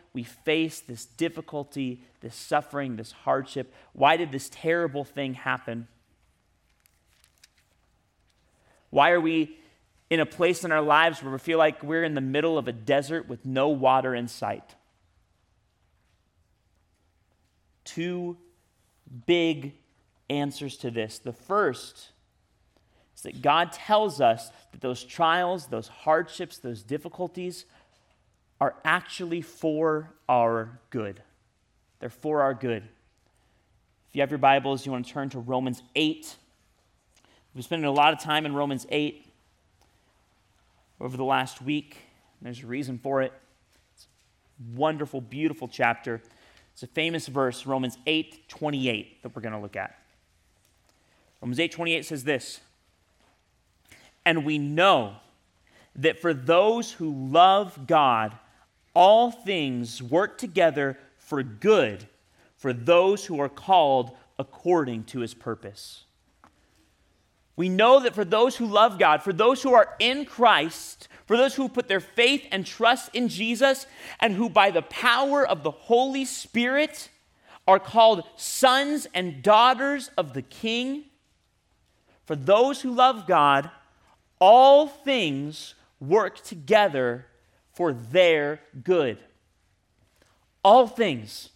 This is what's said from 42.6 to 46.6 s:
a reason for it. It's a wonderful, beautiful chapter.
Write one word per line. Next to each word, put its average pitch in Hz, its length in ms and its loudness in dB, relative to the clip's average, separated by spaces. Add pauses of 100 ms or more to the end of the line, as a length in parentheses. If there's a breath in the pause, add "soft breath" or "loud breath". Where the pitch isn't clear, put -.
a 131 40 -20
reason 127 300 -10
for 135 240 -4
it. 131 120 -4 (640)
It's - 120 -20
a - 720 -20
wonderful, 147 420 -4
beautiful 143 480 -8
chapter. 117 540 -4 (500 soft breath)